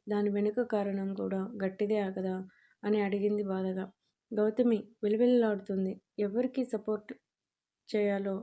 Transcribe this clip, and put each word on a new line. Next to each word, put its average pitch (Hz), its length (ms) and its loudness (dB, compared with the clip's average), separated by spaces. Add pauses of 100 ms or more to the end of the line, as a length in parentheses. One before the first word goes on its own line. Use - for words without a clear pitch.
దాని 208 200 2
వెనుక 208 380 0
కారణం 196 460 0
కూడా 190 280 -2 (160)
గట్టిదే 202 420 0 (120)
కదా?" 190 240 -4 (480)
అని 208 180 2
అడిగింది 202 420 0
బాధగా. 190 420 -2 (460)
గౌతమి 214 480 2 (220)
విలవిల్లాడుతుంది. 208 920 2 (260)
ఎవరికి 240 460 0
సపోర్ట్ 214 460 -4 (760)
చేయాలో 202 540 0